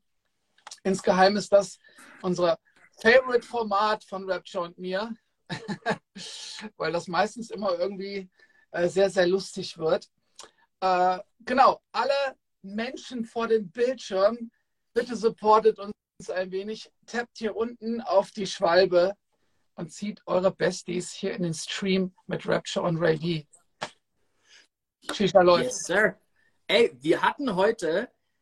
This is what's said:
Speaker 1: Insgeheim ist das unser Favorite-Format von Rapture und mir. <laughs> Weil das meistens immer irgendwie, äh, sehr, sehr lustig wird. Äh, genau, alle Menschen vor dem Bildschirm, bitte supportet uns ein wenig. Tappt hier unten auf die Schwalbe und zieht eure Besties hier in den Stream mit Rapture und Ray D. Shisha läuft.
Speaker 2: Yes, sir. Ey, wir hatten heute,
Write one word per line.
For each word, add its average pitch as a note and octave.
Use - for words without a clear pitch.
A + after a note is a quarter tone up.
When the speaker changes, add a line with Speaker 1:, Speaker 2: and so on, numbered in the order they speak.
Speaker 1:
Insgeheim F#3+
ist F#3+
das G3+
unser F3
Favorite-Format A3+
von F#3+
Rapture F3+
und F3
mir. F#3+
<laughs> -
Weil D#3+
das E3+
meistens G#3
immer F#3+
irgendwie, G3
äh, F3
sehr, F#3+
sehr F3+
lustig F#3+
wird. E3
Äh, F#3
genau, B3
alle C4+
Menschen A#3
vor A3+
dem A3
Bildschirm, A#3
bitte A#3
supportet A3
uns G3+
ein F#3
wenig. G#3
Tappt A#3+
hier A3
unten A#3
auf F#3+
die G3
Schwalbe F3+
und E3+
zieht -
eure F#3
Besties F3+
hier -
in F3+
den E3+
Stream F#3
mit E3
Rapture E3+
und E3+
Ray D#3+
D. E3
Shisha F#3+
läuft. F3+
Speaker 2:
Yes, -
sir. G3
Ey, G3+
wir D#3
hatten B3+
heute, F#3+